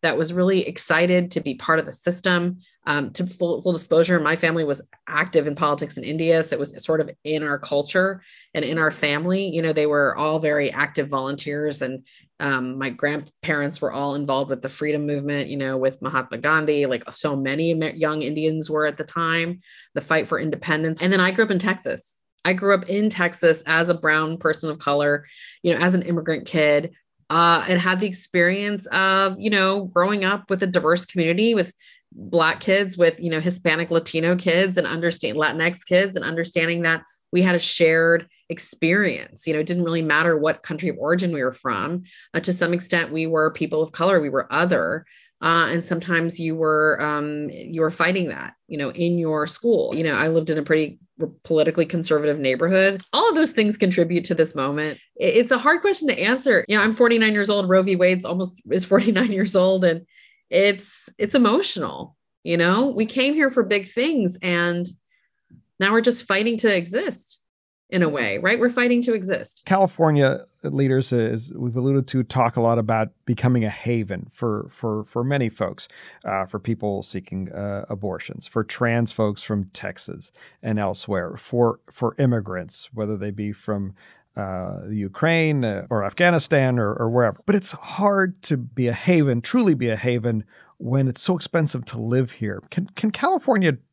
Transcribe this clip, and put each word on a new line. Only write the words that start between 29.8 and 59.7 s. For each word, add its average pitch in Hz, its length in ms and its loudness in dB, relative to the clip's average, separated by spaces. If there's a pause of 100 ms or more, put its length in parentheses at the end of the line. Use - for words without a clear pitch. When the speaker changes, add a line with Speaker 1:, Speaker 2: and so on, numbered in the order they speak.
Speaker 1:
growing 190 400 0
up 202 240 -2
with 190 140 0
a 196 40 0
diverse 180 380 2
community, 185 500 2
with 180 200 -2 (380)
Black 160 480 0
kids, 190 360 0
with, 165 240 4
you 170 100 -4
know, 160 80 -2
Hispanic, 170 520 0
Latino 165 440 0
kids 180 440 2
and 165 80 0
understand, 165 500 -4
Latinx 160 500 -2
kids, 190 300 2
and 156 80 -6
understanding 165 580 -2
that 165 200 0 (300)
we 180 100 4
had 180 120 6
a 170 60 2
shared 165 680 4 (220)
experience. 170 1000 -2
You 160 80 -2
know, 156 60 -2
it 156 60 -2
didn't 175 180 -2
really 165 180 -2
matter 160 340 2
what 151 280 0
country 165 240 -6
of 147 100 -6
origin 175 340 0
we 139 120 -2
were 127 80 -2
from. 131 500 -4 (320)
Uh, 165 60 0
to 180 120 -4
some 175 220 0
extent, 175 380 -2
we 160 160 -4
were 156 240 2
people 156 280 -4
of 156 120 -2
color, 180 280 2
we 147 80 -4
were 131 240 -4
other. 151 540 0 (340)
Uh, 165 300 2
and 165 140 -2
sometimes 170 560 -2
you 160 160 -4
were, 156 440 2
um, 151 480 -4
you 165 320 -8
were 160 100 2
fighting 175 380 0
that, 69 260 -10 (120)
you 156 100 -12
know, 143 140 -4
in 175 260 0
your 156 300 0
school. 202 480 0
You 156 80 -2
know, 156 120 0
I 139 120 2
lived 160 240 0
in 156 80 0
a 147 40 -4
pretty 156 360 0 (200)
re-, 151 120 -6 (140)
politically 160 420 2
conservative 151 540 0
neighborhood. 185 600 2 (120)
All 359 160 4
of 349 80 2
those 311 160 2
things 208 260 0
contribute 175 460 2
to 185 100 -2
this 160 220 0
moment. 147 420 -4 (200)
I-, 127 60 -2
it's 240 280 4
a 247 60 2
hard 302 220 2
question 370 280 0
to 233 100 0
answer. 240 480 2
You 208 100 2
know, 208 60 4
I'm 220 100 2
forty-nine 226 400 4
years 208 160 0
old. 202 200 2
Roe 185 140 6
v. 190 120 2
Wade's 180 300 2
almost, 180 360 -4 (100)
is 180 140 0
forty-nine 208 460 2
years 196 240 -2
old. 185 300 4